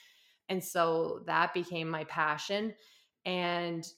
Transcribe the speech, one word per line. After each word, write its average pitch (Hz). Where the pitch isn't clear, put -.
And 190
so 165
that 170
became 170
my 160
passion. 170
And 175